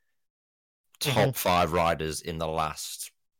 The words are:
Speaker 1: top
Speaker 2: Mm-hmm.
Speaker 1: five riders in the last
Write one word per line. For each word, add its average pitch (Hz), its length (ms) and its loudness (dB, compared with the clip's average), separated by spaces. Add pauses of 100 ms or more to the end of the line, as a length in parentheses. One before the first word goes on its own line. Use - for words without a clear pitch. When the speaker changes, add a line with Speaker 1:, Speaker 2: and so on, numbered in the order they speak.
(1000)
Speaker 1:
top 135 160 0
Speaker 2:
Mm-hmm. 110 200 4
Speaker 1:
five 87 360 2
riders 80 500 0
in 82 160 -6
the 80 100 -2
last 80 640 -6 (300)